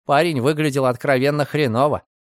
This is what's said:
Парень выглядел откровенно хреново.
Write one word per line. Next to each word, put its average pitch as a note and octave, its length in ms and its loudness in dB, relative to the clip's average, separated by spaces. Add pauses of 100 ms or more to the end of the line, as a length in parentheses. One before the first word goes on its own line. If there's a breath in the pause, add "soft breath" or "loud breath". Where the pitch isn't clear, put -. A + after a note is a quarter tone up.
Парень D3+ 380 0
выглядел D3 420 0
откровенно C3+ 600 0
хреново. C3 560 0 (220)